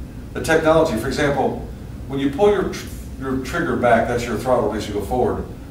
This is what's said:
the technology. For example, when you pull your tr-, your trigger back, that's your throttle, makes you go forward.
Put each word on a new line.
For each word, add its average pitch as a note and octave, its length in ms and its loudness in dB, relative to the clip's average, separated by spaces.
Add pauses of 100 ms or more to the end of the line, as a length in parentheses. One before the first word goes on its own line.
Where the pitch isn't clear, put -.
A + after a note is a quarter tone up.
(340)
the C#3 80 -6
technology. D#3+ 560 4
For - 100 -2
example, C3+ 600 0 (400)
when C3+ 120 -4
you C#3 100 2
pull G3+ 220 4
your F#3 180 2
tr-, - 180 -8 (320)
your C3 200 -2
trigger B2+ 360 -2
back, A#2 320 4
that's A#2+ 180 -2
your A2+ 120 -2
throttle, A#2+ 340 2
makes G2+ 160 -4
you G2+ 60 -6
go G2+ 80 -2
forward. G2+ 420 0 (280)